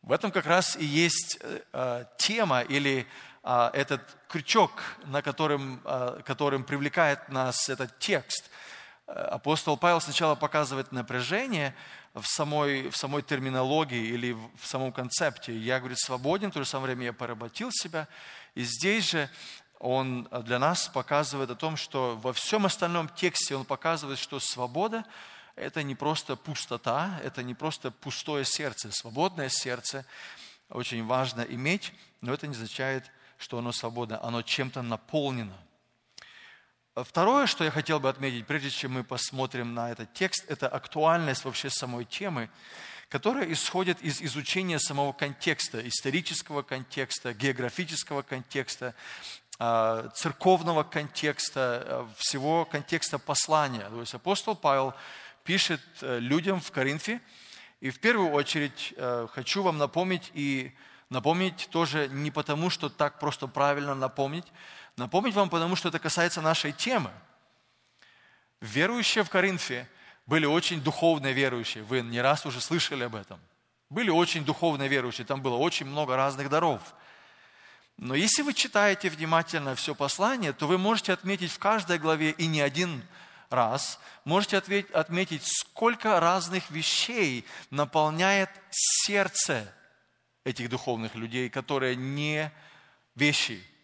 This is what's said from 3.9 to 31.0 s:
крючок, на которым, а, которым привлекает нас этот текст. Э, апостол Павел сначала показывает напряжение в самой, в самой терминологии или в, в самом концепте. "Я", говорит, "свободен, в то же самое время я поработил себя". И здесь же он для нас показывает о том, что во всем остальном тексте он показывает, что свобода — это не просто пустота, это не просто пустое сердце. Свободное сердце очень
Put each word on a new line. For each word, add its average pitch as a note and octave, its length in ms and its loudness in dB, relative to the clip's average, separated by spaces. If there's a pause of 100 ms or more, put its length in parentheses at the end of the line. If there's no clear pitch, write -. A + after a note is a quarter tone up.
крючок, - 560 2 (220)
на C#3+ 180 -2
которым, C#3 600 0
а, B2+ 380 -4
которым C#3 420 0
привлекает C#3+ 680 2
нас C3 400 0
этот C3 280 -4
текст. - 540 -2 (560)
Э, - 60 -12
апостол D3 640 0
Павел F3 220 6
сначала D3+ 360 2
показывает C#3 560 0
напряжение C3+ 840 -2 (380)
в - 120 -10
самой, C#3+ 640 0
в - 80 -6
самой C#3+ 260 -2
терминологии C3 840 0
или A#2+ 260 -2
в, A2 240 -12
в - 100 -12
самом C3 240 -4
концепте. B2 680 -2
"Я", B2 220 0
говорит, B2+ 200 -6
"свободен, D#3+ 520 0
в - 20 -16
то C#3+ 100 -2
же C3 60 -4
самое C3 240 -2
время B2 120 -6
я A#2+ 80 -4
поработил A#2 580 -8
себя". E3 360 -4 (460)
И B2 100 -4
здесь E3 460 0
же D3 200 0 (500)
он B2+ 480 -2 (160)
для B2 160 0
нас D#3+ 280 2
показывает C#3+ 600 0
о A#2+ 60 -4
том, D#3+ 220 -4
что B2+ 400 -2
во B2 160 -4
всем G#3 320 2
остальном E3+ 440 0
тексте - 460 0
он B2+ 100 -4
показывает, D3 540 -2
что C#3 200 -6
свобода — E3+ 680 -2 (500)
это D3 280 -6
не C#3 120 -4
просто D3 400 -2
пустота, D3 880 -2
это B2+ 200 -6
не B2 120 -6
просто D3 360 -4
пустое C#3+ 540 -4
сердце. B2+ 460 -4
Свободное C#3+ 580 -2
сердце B2+ 560 -4 (640)
очень A#2 360 -4